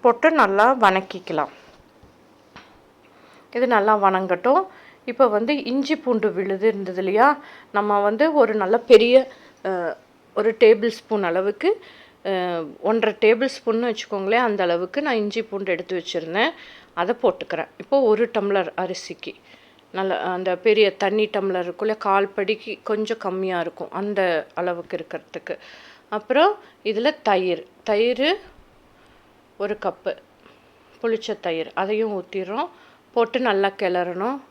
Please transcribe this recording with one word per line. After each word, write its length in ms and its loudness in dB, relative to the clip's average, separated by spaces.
போட்டு 300 4
நல்லா 440 4
வணக்கிக்கலாம். 720 0
இது 140 0
நல்லா 300 4
வணங்கட்டும். 720 2
இப்ப 220 2
வந்து 360 0
இஞ்சி 320 -2
பூண்டு 360 0
விழுது 360 -2
இருந்தது 300 -2
இல்லையா, 420 4
நம்ம 300 0
வந்து 320 2
ஒரு 200 4
நல்ல 240 0
பெரிய, 540 6
அ, 320 -4
ஒரு 240 -2
டேபிள் 280 6
ஸ்பூன் 360 -4
அளவுக்கு, 600 -2
அ, 380 -2
ஒன்றரை 400 0
டேபிள் 280 4
ஸ்பூன்னு 360 -2
வச்சுக்கோங்களேன், 520 -2
அந்த 160 0
அளவுக்கு 380 -2
நான் 140 -2
இஞ்சி 280 -4
பூண்டு 280 -6
எடுத்து 320 -4
வச்சிருந்தேன், 480 -4
அதை 280 -2
போட்டுக்கிறேன். 460 -2
இப்போ 240 0
ஒரு 320 2
டம்ளர் 440 -2
அரிசிக்கு 580 -10
நல்ல 280 -4
அந்த 360 -4
பெரிய 420 2
தண்ணி 280 0
டம்ளர் 480 -4
இருக்குல்ல, 240 -4
கால் 300 0
படிக்கு 560 -6
கொஞ்சம் 340 -4
கம்மியா 420 -4
இருக்கும் 320 -8
அந்த 600 -2
அளவுக்கு 440 -6
இருக்கிறதுக்கு. 600 -12
அப்புறம் 460 2
இதுல 400 -2
தயிர், 440 0
தயிர் 540 0
ஒரு 240 -6
கப்பு 360 -6
புளிச்ச 380 -4
தயிர், 340 -6
அதையும் 480 -2
ஊத்திடுறோம். 480 -6
போட்டு 260 0
நல்லா 300 0
கிளறணும். 800 -4